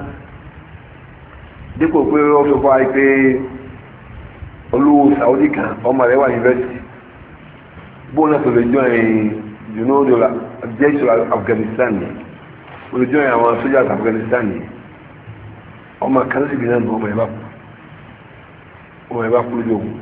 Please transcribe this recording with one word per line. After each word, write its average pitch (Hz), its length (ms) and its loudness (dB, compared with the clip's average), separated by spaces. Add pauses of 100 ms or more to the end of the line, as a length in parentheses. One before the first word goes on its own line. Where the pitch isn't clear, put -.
(1800)
dípò 160 260 2
pé 147 140 2
ó 147 260 4
sọ 143 100 2
fún 131 100 0
wa 135 140 6 (160)
pé 135 100 2 (1700)
olówó 143 460 4
Saudi 135 320 2
kan, 113 180 -4 (160)
ọmọ 127 240 0
rẹ̀ 127 80 4
wà 139 120 2
ní 123 60 -2
yunifásitì. 123 420 0 (1400)
Bóun 151 180 4
náà 147 120 2
tó 123 60 2
lè 120 120 4
join, 113 680 2 (460)
you 113 80 -4
know, 139 200 4
the 127 120 4 (640)
jẹ́sù 143 280 2 (260)
Afghanistan 110 580 -2 (100)
ni. 87 60 -8 (880)
Ó 123 60 -4
lè 127 80 2
join 139 240 0
àwọn 117 320 2
sójà 135 180 4 (100)
Afghanistan 113 580 -2
ni. 85 120 -6 (1400)
Ọmọ 135 280 2
kan 139 220 -2
sì 139 60 -4
bí 120 100 -4
náà 120 120 2
nù, 107 160 -2
ọmọ 113 140 -4
ẹ̀ 104 80 -4
bá 113 80 0
kú. - 140 -10 (1700)
Ọmọ 117 140 -6
ẹ̀ 110 60 -2
bá 120 120 4
kú 120 140 -6
lójú 117 180 -2
ogun. 107 280 -6